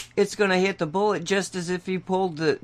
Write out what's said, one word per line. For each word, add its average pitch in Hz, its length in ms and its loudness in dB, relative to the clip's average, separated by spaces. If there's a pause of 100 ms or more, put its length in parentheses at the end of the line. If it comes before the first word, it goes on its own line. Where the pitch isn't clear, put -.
(160)
it's 202 200 2
gonna 190 240 2
hit 190 180 2
the 175 80 -2
bullet 190 380 0
just 190 320 -2
as 175 160 -4
if 180 160 -4
you 185 120 -2
pulled 185 380 -2
the, 151 260 2